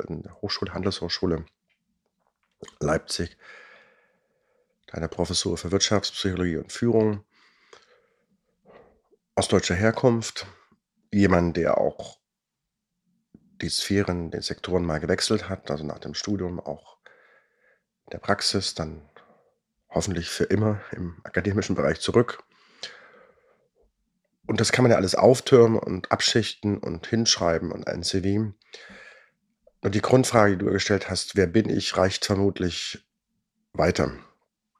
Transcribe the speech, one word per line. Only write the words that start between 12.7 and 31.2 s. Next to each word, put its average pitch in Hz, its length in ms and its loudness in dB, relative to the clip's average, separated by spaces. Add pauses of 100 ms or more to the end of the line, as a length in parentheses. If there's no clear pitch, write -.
die 82 80 -4
Sphären, 90 640 -2
die - 100 -6
Sektoren 90 440 -2
mal 78 140 0
gewechselt 92 500 0
hat, - 220 -8
also 76 120 -4
nach - 160 -8
dem - 140 -12
Studium 92 460 -6
auch - 380 -12 (1080)
in - 60 -18
der - 80 -12
Praxis, - 560 -2
dann 78 260 -8 (880)
hoffentlich 85 400 -2
für - 160 -2
immer 104 360 0 (100)
im 87 320 -10
akademischen 98 520 -2
Bereich 73 240 0
zurück. - 440 0 (2000)
Und 110 120 0
das - 100 0
kann 127 120 2
man 117 80 6
ja 107 60 6
alles 95 160 0
auftürmen 117 640 6
und - 320 -6
abschichten - 680 0
und - 280 -8
hinschreiben 87 680 0
und - 120 -10
ein - 160 -4
C 92 200 -2
V. 101 320 0 (1300)
Nur 98 80 0
die 104 80 2
Grundfrage, 110 560 4
die 92 80 -4
du - 80 2
gestellt 98 380 0
hast, - 260 -6